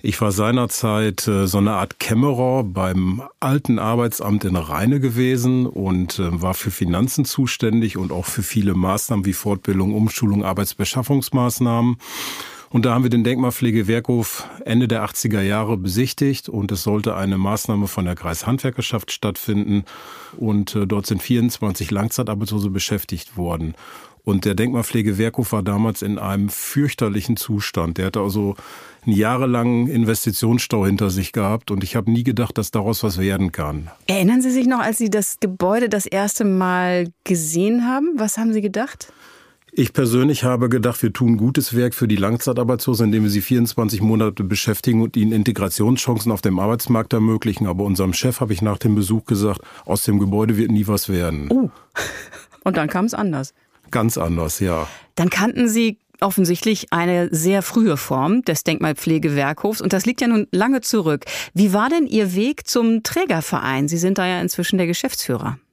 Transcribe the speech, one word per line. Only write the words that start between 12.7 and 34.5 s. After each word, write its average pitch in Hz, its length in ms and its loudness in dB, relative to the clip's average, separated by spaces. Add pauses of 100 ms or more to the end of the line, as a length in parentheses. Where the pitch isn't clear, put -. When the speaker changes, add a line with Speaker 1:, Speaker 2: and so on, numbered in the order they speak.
Speaker 1:
da 123 80 2
haben 123 100 2
wir 123 60 2
den 117 160 4
Denkmalpflegewerkhof 120 1200 0 (160)
Ende 120 240 2
der 113 160 0
achtziger 107 380 -2
Jahre 107 360 0
besichtigt 123 680 -2
und 101 240 -4
es 101 120 -4
sollte 104 340 0
eine 98 200 0
Maßnahme 101 500 0
von 95 180 -4
der 90 100 -2
Kreishandwerkerschaft 117 960 -4
stattfinden 101 760 -2 (520)
und, 104 380 0
äh, 104 100 0
dort 101 200 -2
sind 95 160 -2
vierundzwanzig 113 680 0
Langzeitarbeitslose 104 800 -2
beschäftigt 95 680 -4
worden. 82 380 -4 (480)
Und 101 220 0
der 104 80 2
Denkmalpflegewerkhof 110 1000 0
war 104 120 0
damals 104 400 0
in 101 160 -2
einem 101 300 0
fürchterlichen 117 880 -2
Zustand. 87 600 -2
Der 92 80 -2
hatte 95 140 -2
also 101 360 -2 (480)
einen 110 120 2
jahrelangen 120 720 2
Investitionsstau 113 1000 2
hinter 98 240 2
sich 92 240 -2
gehabt 107 380 -2
und 98 120 -2
ich - 120 -8
habe 117 160 0
nie 117 120 2
gedacht, 120 360 0
dass 104 100 -4
daraus 104 320 -2
was 98 160 0
werden 95 340 0
kann. 76 380 -6 (160)
Speaker 2:
Erinnern 196 380 4
Sie 254 80 0